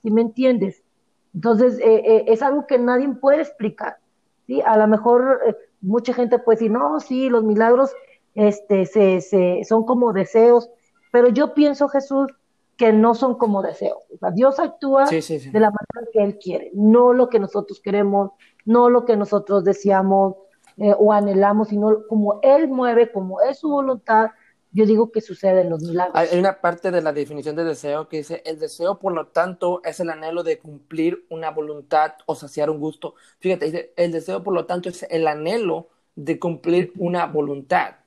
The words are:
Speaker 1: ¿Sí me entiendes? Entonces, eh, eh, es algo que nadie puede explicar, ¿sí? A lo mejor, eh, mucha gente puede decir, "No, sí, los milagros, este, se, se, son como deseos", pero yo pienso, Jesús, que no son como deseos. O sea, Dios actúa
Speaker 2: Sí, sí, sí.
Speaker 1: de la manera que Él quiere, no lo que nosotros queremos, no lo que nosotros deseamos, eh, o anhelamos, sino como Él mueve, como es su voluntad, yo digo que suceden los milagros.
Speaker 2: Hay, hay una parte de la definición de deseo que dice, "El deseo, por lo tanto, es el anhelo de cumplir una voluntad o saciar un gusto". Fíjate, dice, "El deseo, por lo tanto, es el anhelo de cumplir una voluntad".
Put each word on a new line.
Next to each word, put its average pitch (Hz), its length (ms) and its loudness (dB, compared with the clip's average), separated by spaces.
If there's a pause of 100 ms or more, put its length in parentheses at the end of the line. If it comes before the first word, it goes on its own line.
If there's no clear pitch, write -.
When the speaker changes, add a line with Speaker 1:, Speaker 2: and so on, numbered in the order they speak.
Speaker 1:
¿Sí 220 80 -4
me 226 120 4
entiendes? 233 600 -2 (520)
Entonces, 233 460 2
eh, 220 240 4
eh, 220 240 4
es 226 140 2
algo 285 240 0
que 262 120 0
nadie 247 360 0
puede 285 280 2
explicar, - 540 -8 (500)
¿sí? 262 180 -4
A 220 140 2
lo 214 80 4
mejor, 240 600 2
eh, 226 100 0 (240)
mucha 233 340 -2
gente 240 240 0
puede 226 200 2
decir, 220 120 0
"No, 285 300 -2
sí, 262 280 -4
los 233 160 2
milagros, 233 480 2 (420)
este, 208 520 0
se, 190 340 2
se, 180 440 0
son 226 200 0
como 240 280 0
deseos", 226 580 2 (420)
pero 240 160 6
yo 285 260 0
pienso, 285 340 2
Jesús, 277 400 -2 (480)
que 226 160 4
no 220 220 4
son 247 240 -2
como 208 240 -2
deseos. - 360 -6 (140)
O - 60 -20
sea, - 140 -4
Dios 262 260 2
actúa 277 480 0
Speaker 2:
Sí, 165 160 -2
sí, 160 160 -8
sí. 135 140 -14
Speaker 1:
de 214 80 2
la 214 100 4
manera 226 420 -12
que 214 120 2
Él 202 140 -4
quiere, - 360 -10
no 226 380 4
lo 247 160 2
que 240 100 0
nosotros 196 420 -6
queremos, 202 520 -2 (320)
no 240 260 4
lo 240 140 4
que 226 120 2
nosotros 202 480 0
deseamos, 196 720 2 (440)
eh, 208 200 2
o 214 140 4
anhelamos, 208 560 2
sino 214 300 0 (100)
como 208 340 -2
Él 285 260 4
mueve, 240 440 0
como 190 280 -8
es 269 200 0
su 311 100 -4
voluntad, 240 600 0 (420)
yo 208 140 4
digo 220 260 2
que 214 80 -2
suceden 185 500 0
los 156 140 -6
milagros. 175 320 -4
Speaker 2:
Hay, 170 160 0
hay 175 80 2
una 190 200 -2
parte 175 300 -4
de 175 100 0
la 156 120 -4
definición 147 420 -8
de 165 80 -6
deseo 151 460 -8
que 160 80 -12
dice, 156 280 -12
"El 160 140 -10
deseo, 170 400 -6
por 190 140 -6
lo 160 160 -8
tanto, 180 560 -4
es 165 160 -8
el 170 100 -6
anhelo 160 320 -8
de 156 160 -4
cumplir 160 680 -8
una 160 240 -10
voluntad 151 600 -4 (120)
o 156 80 -6
saciar 147 360 -6
un 156 100 -6
gusto". 151 340 -10 (240)
Fíjate, 180 280 -4
dice, - 280 -10
"El 175 160 -2
deseo, 185 320 -8
por 196 100 -6
lo 165 140 -4
tanto, 180 220 -8
es - 200 -14
el 160 200 -2
anhelo 165 640 -6 (260)
de 151 240 -6
cumplir 175 580 -4
una 175 280 -4
voluntad". 143 800 -6